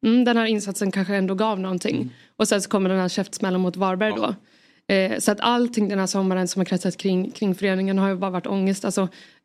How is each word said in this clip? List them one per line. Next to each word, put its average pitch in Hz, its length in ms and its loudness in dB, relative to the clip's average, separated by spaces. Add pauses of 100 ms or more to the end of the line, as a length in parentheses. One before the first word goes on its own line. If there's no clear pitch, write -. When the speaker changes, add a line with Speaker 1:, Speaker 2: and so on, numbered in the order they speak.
Speaker 1:
mm, 240 200 6
den 233 120 4
här 226 80 2
insatsen 202 460 -2
kanske 196 240 0
ändå 190 200 0
gav 214 240 0
någonting. 190 360 -2
Speaker 2:
Mm. - 140 -4 (280)
Speaker 1:
Och 214 100 0
sen 202 140 2
så - 80 -8
kommer 190 200 2
den 190 100 0
här 180 100 0
käftsmällen 185 520 -2
mot 180 160 -2
Varberg 190 400 0
Speaker 2:
Ja. - 0 -
Speaker 1:
då. 214 180 -2 (580)
Eh, 190 260 0
så - 120 2
att 208 100 0
allting 240 480 2
den 196 100 -2
här 190 80 0
sommaren 185 400 0
som 185 120 -4
har 185 60 2
kretsat 180 320 -2
kring, 185 340 0
kring 190 240 0
föreningen 190 420 0
har 196 120 4
ju 196 60 0
bara 185 160 -4
varit 185 160 -4
ångest. 196 380 0
Alltså, 190 220 0 (380)